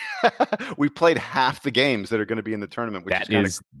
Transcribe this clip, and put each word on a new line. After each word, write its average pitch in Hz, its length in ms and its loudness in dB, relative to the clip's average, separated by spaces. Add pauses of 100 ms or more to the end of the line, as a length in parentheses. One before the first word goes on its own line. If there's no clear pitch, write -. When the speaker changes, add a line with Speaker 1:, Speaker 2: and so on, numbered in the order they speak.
(220)
Speaker 1:
<laughs> - 560 0
we 143 100 2
played 165 300 4
half 135 440 0
the 139 100 -2
games 123 360 2
that 110 120 0
are 107 40 0
gonna 113 180 -4
be 110 120 -4
in 104 60 -4
the 101 60 -6
tournament, 107 380 -8
which 95 80 -2
Speaker 2:
That 92 120 0
Speaker 1:
is - 40 -12
kinda 104 200 4
Speaker 2:
is, - 120 -6 (200)